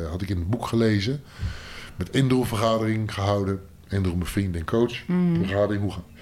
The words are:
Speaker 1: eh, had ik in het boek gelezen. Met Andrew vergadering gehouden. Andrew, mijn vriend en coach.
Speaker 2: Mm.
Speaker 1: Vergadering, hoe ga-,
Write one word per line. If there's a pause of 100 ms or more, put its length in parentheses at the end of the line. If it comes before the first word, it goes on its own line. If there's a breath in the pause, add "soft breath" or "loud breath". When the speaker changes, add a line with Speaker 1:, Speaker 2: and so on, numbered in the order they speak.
Speaker 1:
eh,
had
ik
in
het
boek
gelezen. (720 loud breath)
Met
Andrew
vergadering
gehouden. (320)
Andrew,
mijn
vriend
en
coach.
Speaker 2:
Mm.
Speaker 1:
Vergadering,
hoe
ga-, (200 loud breath)